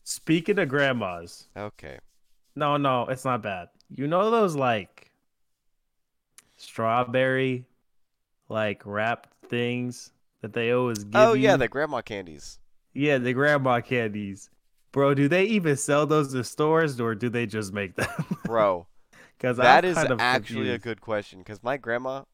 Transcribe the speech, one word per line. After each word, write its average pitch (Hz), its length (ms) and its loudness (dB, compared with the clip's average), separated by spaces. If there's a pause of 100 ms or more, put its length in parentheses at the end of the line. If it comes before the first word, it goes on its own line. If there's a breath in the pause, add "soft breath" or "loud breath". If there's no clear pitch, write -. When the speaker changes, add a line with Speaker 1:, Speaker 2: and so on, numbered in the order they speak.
Speaker 1:
Speaking 175 560 -2
of 165 100 0
grandmas. 113 840 -2
Speaker 2:
Okay. 101 440 -14 (560)
Speaker 1:
No, 147 220 0
no, 131 300 0
it's 131 180 -6
not 123 160 -2
bad. 95 280 -8 (240)
You 135 140 -6
know 180 220 0
those, 214 260 2
like, 120 560 -2 (1500)
strawberry, 123 1080 0 (840)
like, 107 360 -2
wrapped 107 440 -4 (200)
things 120 640 -4 (300)
that 110 120 -10
they 117 180 0
always 120 320 0
give 104 160 -4
Speaker 2:
Oh, 220 140 8
yeah, 196 200 4
Speaker 1:
you? 165 40 4
Speaker 2:
the 123 100 2
grandma 135 340 -4
candies. 90 580 -12 (340)
Speaker 1:
Yeah, 143 240 0
the 127 160 0
grandma 131 480 2
candies. 104 680 -4 (420)
Bro, 139 240 4
do 143 140 4
they 185 160 4
even 175 320 2
sell 147 280 2
those 147 280 2
in 127 100 -2
stores, 151 560 0
or 117 160 0
do 113 140 -2
they 117 160 -2
just 104 280 -6
make 101 220 -6
them? - 120 -4 (200)
<laughs> - 160 -8
Speaker 2:
Bro, 101 440 2 (520 loud breath)
Speaker 1:
'Cause 123 180 -2
Speaker 2:
that 131 280 8
Speaker 1:
I'm 180 60 2
Speaker 2:
is 170 40 0
Speaker 1:
kind 151 160 2
of 120 80 0
Speaker 2:
actually 123 500 0
a 123 40 -2
Speaker 1:
confused. 117 100 -8
Speaker 2:
good 113 180 -8
question, 104 420 -6
'cause 104 200 -16
my 127 140 -4
grandma 131 460 -6 (100)